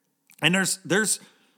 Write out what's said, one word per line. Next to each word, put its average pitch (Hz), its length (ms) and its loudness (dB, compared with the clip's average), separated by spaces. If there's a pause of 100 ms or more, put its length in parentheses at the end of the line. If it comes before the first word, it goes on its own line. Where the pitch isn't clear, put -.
(420)
and 160 120 2
there's, 190 320 0
there's 175 340 0 (380)